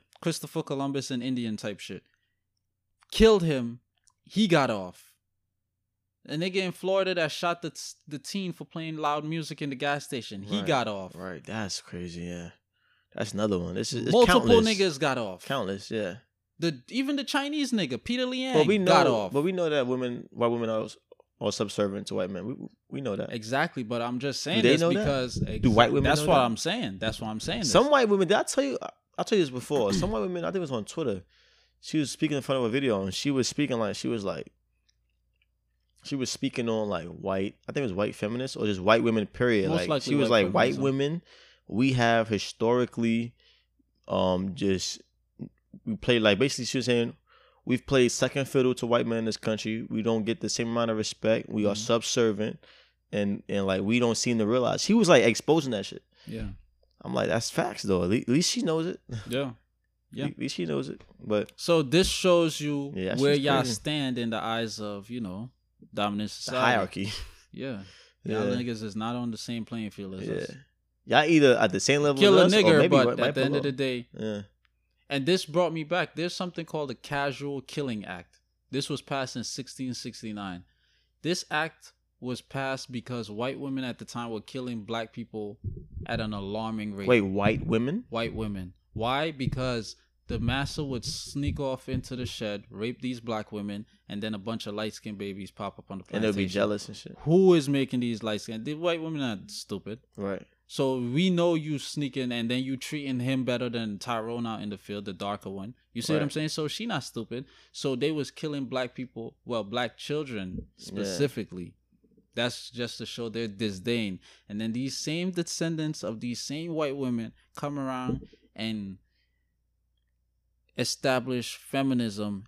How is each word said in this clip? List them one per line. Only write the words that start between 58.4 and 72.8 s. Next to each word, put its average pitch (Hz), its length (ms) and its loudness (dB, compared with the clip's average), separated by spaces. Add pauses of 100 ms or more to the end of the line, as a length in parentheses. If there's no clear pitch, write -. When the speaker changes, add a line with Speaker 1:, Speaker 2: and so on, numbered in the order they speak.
Speaker 2:
she 240 100 -4
knows 160 240 0
it." - 140 -8 (140)
<laughs> 110 140 -8
Speaker 1:
Yeah. 127 220 -4 (600)
Yeah. 135 140 -6
Speaker 2:
At - 120 -8
least - 160 -6
she 175 120 -4
knows 139 220 -4
it. - 140 -14 (180)
But 104 360 -2
Speaker 1:
So 165 260 2
this 160 260 2
shows 170 520 2
you 143 340 -4
Speaker 2:
Yeah, 92 220 -2
that - 20 0
Speaker 1:
where 143 160 4
Speaker 2:
shit's 139 100 2
Speaker 1:
y'all 139 180 4
Speaker 2:
crazy. 123 120 -2
Speaker 1:
stand 135 440 -2
in 117 120 -2
the 110 120 -2
eyes 113 380 -4
of, 104 300 -10
you 123 100 -8
know, 104 300 -8 (420)
dominant 104 380 0
Speaker 2:
The - 60 -12
Speaker 1:
society. 127 360 -2
Speaker 2:
hierarchy. 101 400 0 (400)
Speaker 1:
Yeah. 123 280 -8 (440)
Speaker 2:
Yeah. 107 200 -2
Speaker 1:
Y'all 123 120 0
niggas 120 280 -4
is 104 120 -8
not 113 200 -4
on 120 160 -4
the 107 40 -8
same 117 280 -8
playing 110 260 -8
field 95 240 -10
as 98 140 -8
Speaker 2:
Yeah. 110 80 -4
Speaker 1:
us. - 160 -6 (520)
Speaker 2:
Y'all 123 200 6
either 147 340 8
at 104 140 4
the 98 80 0
same 143 220 4
level 143 200 2
Speaker 1:
Kill 196 160 10
a 185 80 10
Speaker 2:
as 190 80 6
us 214 40 6
or 202 60 8
Speaker 1:
nigger, 160 140 10
Speaker 2:
maybe 143 100 8